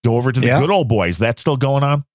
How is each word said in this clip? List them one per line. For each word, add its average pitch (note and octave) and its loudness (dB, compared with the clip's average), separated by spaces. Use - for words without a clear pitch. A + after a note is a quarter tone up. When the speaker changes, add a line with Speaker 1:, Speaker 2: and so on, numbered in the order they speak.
Speaker 1:
Go A#2 2
over B2 0
to A#2+ -2
the B2 0
Speaker 2:
Yeah. C3 2
Speaker 1:
Good D3+ 0
Old F3+ 2
Boys. F2+ 0
That's A2+ -2
still D3 -2
going C#3 0
on. C#3+ 0